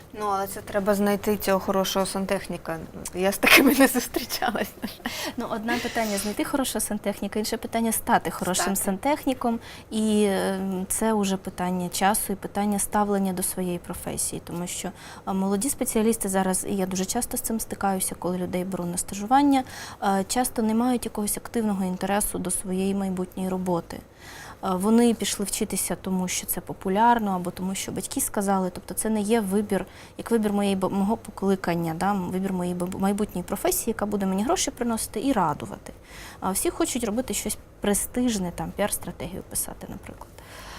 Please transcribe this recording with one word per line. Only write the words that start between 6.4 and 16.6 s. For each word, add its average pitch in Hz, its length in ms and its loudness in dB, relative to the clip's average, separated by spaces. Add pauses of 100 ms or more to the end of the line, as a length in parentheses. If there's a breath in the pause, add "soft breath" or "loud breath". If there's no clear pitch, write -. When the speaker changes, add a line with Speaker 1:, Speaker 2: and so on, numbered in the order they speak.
Speaker 2:
хорошого 262 360 0
сантехніка, 208 580 -2
інше 220 180 -2
питання — 226 360 0
стати 208 380 2
хорошим 180 340 0
Speaker 1:
Стати. 196 200 0
Speaker 2:
сантехніком. 247 760 0 (300 loud breath)
І, 214 340 4
е, 190 360 2 (280)
це 220 240 2
уже 196 240 2
питання 180 520 -2
часу 196 440 2
і 190 40 -4
питання 202 420 0
ставлення 202 540 2
до 180 100 -2
своєї 180 360 -2
професії. 160 640 -6
Тому 175 220 -6
що, - 220 -6 (400 loud breath)
е, 202 40 0
молоді 196 380 2
спеціалісти 226 580 0
зараз, 190 400 2